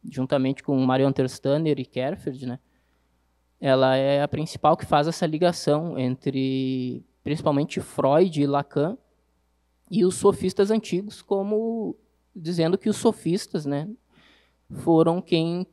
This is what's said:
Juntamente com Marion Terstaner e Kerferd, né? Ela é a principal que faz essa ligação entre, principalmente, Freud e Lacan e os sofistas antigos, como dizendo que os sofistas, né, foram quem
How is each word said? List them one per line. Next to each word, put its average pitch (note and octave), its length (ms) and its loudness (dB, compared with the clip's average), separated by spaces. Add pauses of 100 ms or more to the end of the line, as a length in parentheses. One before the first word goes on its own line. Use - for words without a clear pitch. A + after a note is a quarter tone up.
Juntamente C3 540 -2
com C#3 160 0
Marion C3 320 2
Terstaner C#3+ 640 0
e C3 60 -8
Kerferd, C3+ 640 -8
né? B2 120 -8 (1000)
Ela C3 380 4
é C#3 260 2
a D3 60 -4
principal D3+ 480 0
que - 80 -12
faz D3+ 240 2
essa E3+ 160 -4
ligação D#3 760 0
entre, C3 1040 -2 (180)
principalmente, D3 600 -2
Freud D3+ 600 2
e C#3+ 60 2
Lacan C#3+ 500 -2 (920)
e F3 140 2
os F3+ 100 2
sofistas G3 560 2
antigos, G#3 500 -4
como G#3+ 760 -4 (360)
dizendo E3+ 440 -2
que - 120 -4
os G#3 60 2
sofistas, F3 680 -2
né, C#3+ 240 -4 (840)
foram E3 500 2
quem E3+ 520 -2